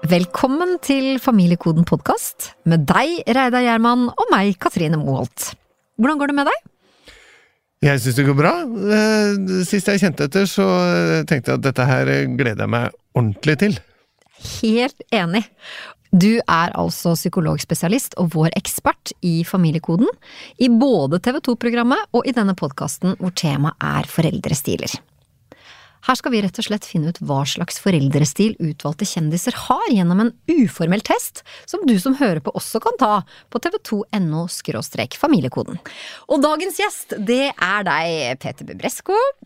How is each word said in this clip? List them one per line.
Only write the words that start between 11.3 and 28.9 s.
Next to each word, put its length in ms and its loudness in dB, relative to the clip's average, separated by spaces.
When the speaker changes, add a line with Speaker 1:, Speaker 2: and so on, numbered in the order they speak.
Speaker 2:
jeg 80 2
at 80 -4
dette 220 0
her, 260 2
eh, 160 0
gleder 320 -2
jeg 80 -2
meg 220 0
ordentlig 420 2
til. 220 0
Speaker 1:
Helt 400 0
enig. 300 0
Du 260 6
er 380 0
altså 420 -2
psykologspesialist 1000 -2
og 180 0
vår 200 2
ekspert 680 -4
i 200 2
Familiekoden, 640 2
i 100 4
både 540 4
T 80 0
V 100 -2
to-programmet 720 0
og 140 2
i 40 -2
denne 240 2
podcasten 600 -4
hvor 160 -4
temaet 480 0
er 220 -2
foreldrestiler. 880 -2
Her 140 0
skal 180 -2
vi 80 2
rett 180 -2
og 60 -4
slett 180 -4
finne 300 -2
ut 60 -10
hva 280 -2
slags 320 -6
foreldrestil 800 2
utvalgte 480 -4